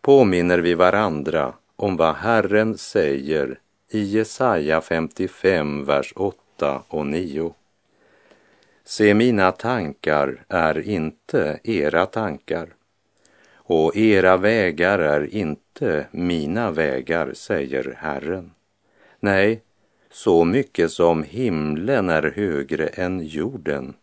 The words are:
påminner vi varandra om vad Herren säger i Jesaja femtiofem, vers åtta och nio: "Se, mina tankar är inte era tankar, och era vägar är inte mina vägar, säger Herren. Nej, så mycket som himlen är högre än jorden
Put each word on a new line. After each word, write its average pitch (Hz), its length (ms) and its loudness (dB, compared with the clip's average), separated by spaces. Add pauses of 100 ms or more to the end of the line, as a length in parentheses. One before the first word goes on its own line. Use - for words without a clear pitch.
påminner 90 580 6
vi 87 160 2
varandra 82 760 2 (240)
om 101 200 -2
vad 80 180 2
Herren 107 640 0
säger 71 800 -2 (300)
i 107 140 -2
Jesaja 98 800 0
femtiofem, 80 1040 -2
vers 69 320 -2
åtta 73 720 -4
och 76 180 -4
nio: 80 480 -6 (1300)
"Se, 104 300 4
mina 104 380 4
tankar 76 960 -2
är 80 400 0
inte 78 760 -4
era 82 420 0
tankar, 82 600 -6 (1000)
och 80 300 2
era 95 400 4
vägar 92 640 2
är 76 360 0
inte 82 760 -4
mina 87 600 -2
vägar, 76 640 -2
säger 67 680 -4
Herren. 78 500 -8 (680)
Nej, 101 420 0 (480)
så 85 340 2
mycket 87 480 0
som 85 300 2
himlen 90 840 -4
är 78 280 0
högre 78 500 -4
än 90 400 -6
jorden 78 760 -8